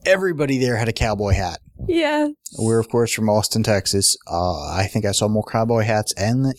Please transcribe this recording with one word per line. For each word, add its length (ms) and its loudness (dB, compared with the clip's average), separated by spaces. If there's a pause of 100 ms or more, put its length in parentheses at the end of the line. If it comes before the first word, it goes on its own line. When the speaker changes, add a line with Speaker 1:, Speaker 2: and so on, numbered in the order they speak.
Speaker 1:
Everybody 540 0
there 180 0
had 100 0
a 60 0
cowboy 400 0
hat. 260 -2 (280)
Speaker 2:
Yes. 460 0 (260)
Speaker 1:
We're, 200 2
of 80 -2
course, 240 0
from 180 0
Austin, 340 2
Texas. 520 2 (140)
Uh, 420 -2
I 200 0
think 140 -2
I 60 0
saw 160 0
more 160 0
cowboy 420 0
hats 280 0
and 460 0